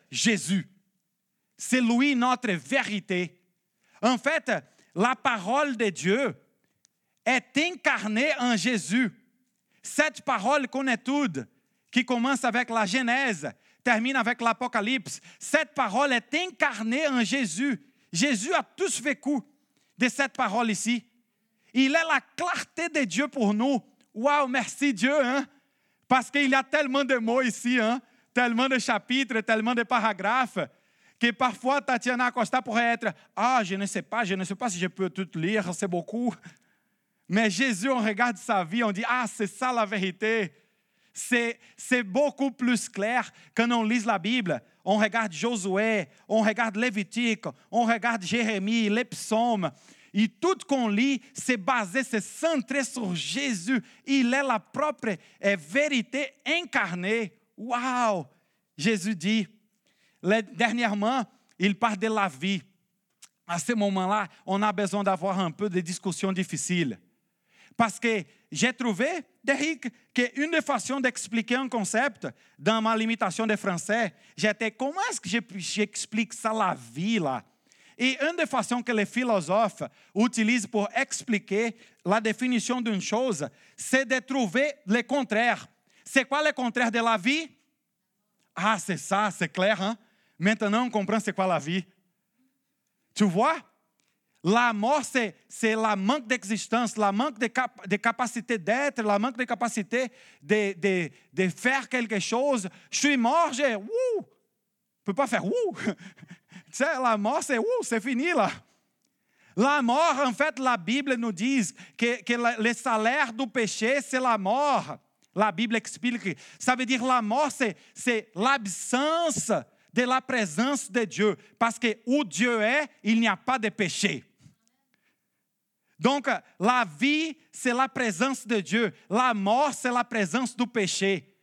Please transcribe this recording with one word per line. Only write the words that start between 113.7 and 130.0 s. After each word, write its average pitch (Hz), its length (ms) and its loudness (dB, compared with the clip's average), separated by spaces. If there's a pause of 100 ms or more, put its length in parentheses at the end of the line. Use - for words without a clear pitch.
c'est 254 180 -2
la 247 160 2
mort. 208 600 0 (360)
La 208 180 2
Bible 220 240 -2
explique 233 420 -4
que 185 160 -4 (240)
ça 254 160 0
veut 247 100 -2
dire 240 200 0
la 254 180 2
mort, 247 280 0
c'est, 214 260 -2 (180)
c'est 233 400 -2
l'absence 262 1200 0 (400)
de 240 100 2
la 254 180 0
présence 240 720 -2
de 226 140 0
Dieu. 196 320 0 (220)
Parce 226 200 0
que 226 260 -2
où 277 200 2
Dieu 226 360 0
est, 262 280 0 (140)
il 226 180 2
n'y 226 80 4
a 190 80 2
pas 254 220 -2
de 214 100 -2
péché. 190 560 -2 (1700)
Donc, 269 300 4 (300)
la 247 260 4 (140)
vie, 302 380 2 (160)
c'est - 200 -2
la 254 160 2
présence 240 580 -2
de 214 140 0
Dieu. 180 320 0 (160)
La 247 240 2
mort, 226 400 2
c'est 254 200 -2
la 240 120 2